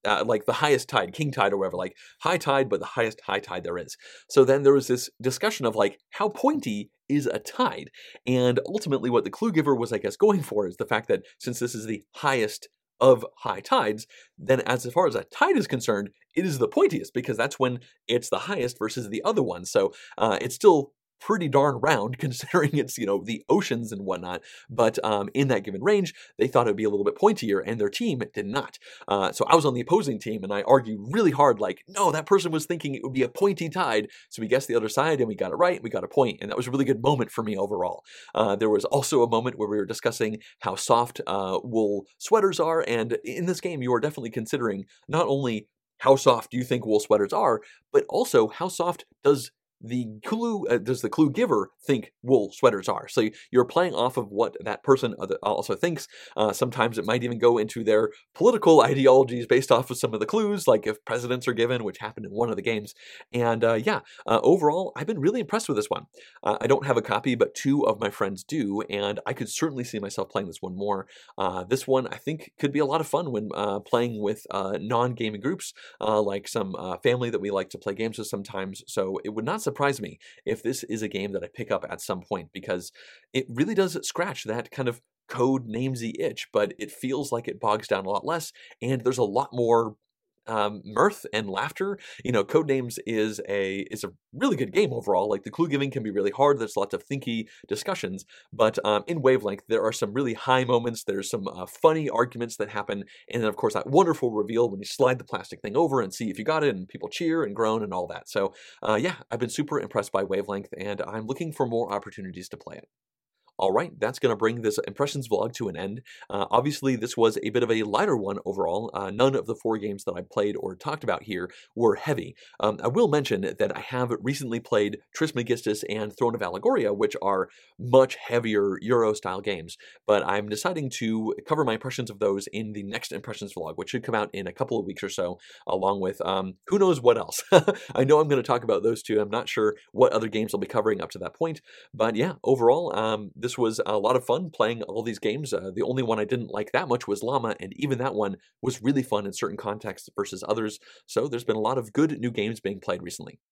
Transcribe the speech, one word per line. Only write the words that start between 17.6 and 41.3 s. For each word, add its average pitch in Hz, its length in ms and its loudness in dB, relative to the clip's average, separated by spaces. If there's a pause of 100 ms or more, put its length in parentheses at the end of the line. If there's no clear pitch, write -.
it's 120 220 0
the 92 100 0
highest 139 400 -4
versus 110 300 -4
the 107 160 -6
other 208 180 2
one. 90 220 -6
So, 98 280 2 (240)
uh, 107 220 2
it's 127 160 -4
still 165 380 6 (260)
pretty 175 280 -2
darn 139 340 4
round 127 360 2
<laughs> - 20 -20
considering 147 580 0
it's, - 180 -2
you 117 100 -4
know, 98 200 0
the 113 240 -6
oceans 120 420 2
and 98 140 -10
whatnot. 90 340 -6 (300)
But, 113 340 2
um, 101 300 0
in 139 140 2
that 107 160 0
given 98 180 -8
range, 196 320 2 (240)
they 110 100 2
thought 120 200 4
it - 20 4
would 98 80 2
be 107 60 -2
a 104 80 2
little 101 120 0
bit - 140 0
pointier, 113 480 2
and 110 160 -4
their 101 80 0
team 160 320 -2 (140)
did 101 100 -6
not. 123 320 -6 (300)
Uh, 98 240 0
so - 180 -2
I 160 60 8
was 151 100 6
on 131 80 2
the 120 80 -2
opposing 143 380 0
team, 110 240 -6
and 98 100 -4
I 101 80 0
argued 113 380 4 (100)
really 190 220 4
hard, 131 280 4
like, 95 280 -4
"No, 190 240 2
that 156 160 -4
person 175 240 4
was 156 160 -2
thinking 156 260 -4
it - 80 -8
would 131 120 -8
be 127 100 2
a 120 60 2
pointy 180 380 0
tide." 123 420 0 (200)
So 110 140 -8
we 107 40 -4
guessed 127 200 2
the 117 80 -2
other 110 140 2
side, 147 300 2
and 120 80 2
we 107 60 -6
got 95 180 -4
it - 40 -4
right, 175 220 2
and - 60 -14
we 113 60 -8
got 95 140 -4
a - 40 -8
point, 123 320 2
and - 120 -10
that - 60 -4
was 123 100 -4
a 123 40 -6
really 135 140 2
good 117 160 0
moment 127 300 2
for 117 120 -6
me 107 140 -4
overall. 95 460 -4 (320)
Uh, 104 200 2
there 110 140 2
was 104 160 2
also 135 380 2
a 117 60 2
moment 117 280 -2
where 107 100 -4
we 104 100 -2
were 98 80 -2
discussing 107 520 -4 (220)
how 95 160 -4
soft, 120 500 2
uh, 95 380 -2